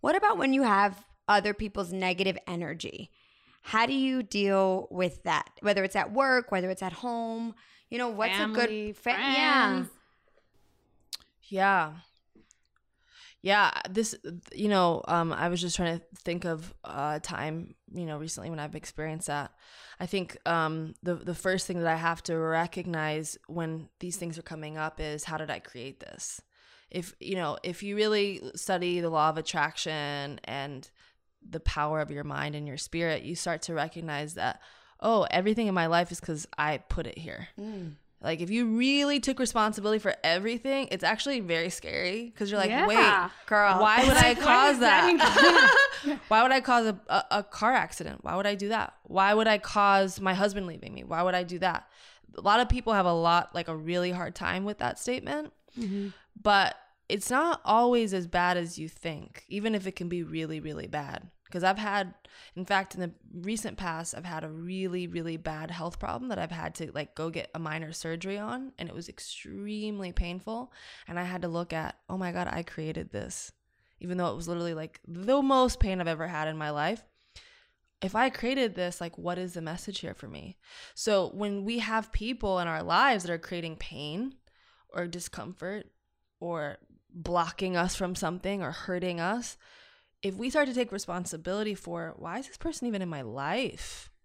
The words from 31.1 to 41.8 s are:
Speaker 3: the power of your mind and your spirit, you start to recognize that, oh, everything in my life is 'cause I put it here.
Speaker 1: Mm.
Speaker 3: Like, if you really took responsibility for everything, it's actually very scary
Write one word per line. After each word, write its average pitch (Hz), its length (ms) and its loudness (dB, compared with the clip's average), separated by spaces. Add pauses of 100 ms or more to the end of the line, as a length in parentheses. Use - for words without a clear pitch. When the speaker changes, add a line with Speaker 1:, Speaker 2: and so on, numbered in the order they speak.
Speaker 3:
the 156 120 -8
power 156 400 0
of 147 100 -4
your 143 140 -8
mind 143 320 -4
and 147 100 -8
your 143 120 -10
spirit, 165 440 -2
you 156 140 -8
start 165 260 -4
to 165 120 -6
recognize 156 600 -6
that, 113 260 -4 (380)
oh, 190 320 4
everything 214 380 2
in 190 60 0
my 170 120 2
life 170 240 4
is 175 80 -10
'cause 160 300 -6 (100)
I 151 200 0
put - 280 -4
it - 100 -10
here. - 320 -12 (120)
Speaker 1:
Mm. 196 320 -8 (300)
Speaker 3:
Like, 160 180 -2
if 170 100 -6
you 233 160 2 (120)
really 285 420 4
took 262 180 -2
responsibility 214 600 0
for 208 260 0
everything, 226 640 0
it's 185 140 -4
actually 240 360 0
very 170 280 0
scary 214 680 -4